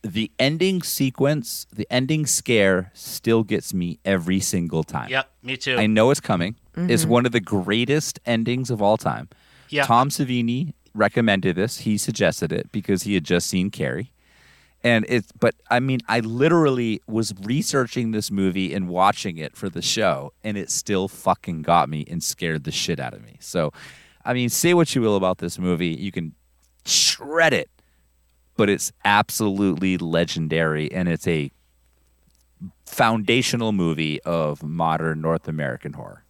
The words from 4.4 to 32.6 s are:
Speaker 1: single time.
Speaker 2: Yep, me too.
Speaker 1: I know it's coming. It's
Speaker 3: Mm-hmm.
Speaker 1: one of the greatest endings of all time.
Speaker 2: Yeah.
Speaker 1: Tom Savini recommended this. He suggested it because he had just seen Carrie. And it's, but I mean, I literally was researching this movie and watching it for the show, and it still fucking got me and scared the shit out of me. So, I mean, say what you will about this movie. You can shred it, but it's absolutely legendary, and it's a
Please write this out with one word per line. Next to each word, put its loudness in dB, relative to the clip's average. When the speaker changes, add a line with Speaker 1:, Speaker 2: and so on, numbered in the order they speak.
Speaker 1:
single -2
time. -8
Speaker 2:
Yep, -2
me -8
too. -2
Speaker 1:
I 2
know 6
it's 2
coming. -2
It's 2
Speaker 3:
Mm-hmm. 0
Speaker 1:
one 4
of 0
the 2
greatest -2
endings -2
of -2
all 4
time. -4
Speaker 2:
Yeah. 2
Speaker 1:
Tom 4
Savini -2
recommended 2
this. -2
He -2
suggested 0
it -6
because -2
he -2
had 0
just 0
seen 0
Carrie. -6
And 4
it's, 0
but 0
I 2
mean, 0
I 0
literally 2
was -2
researching -2
this -4
movie 0
and -4
watching 2
it -10
for -8
the -8
show, -2
and -6
it -8
still -2
fucking -4
got 2
me -6
and -8
scared -6
the -8
shit -4
out -8
of -20
me. -20
So, -4
I -4
mean, 0
say 2
what 4
you 2
will 4
about 2
this -8
movie. 0
You -6
can -8
shred 2
it, -2
but 4
it's 0
absolutely 2
legendary, 0
and -2
it's -2
a -2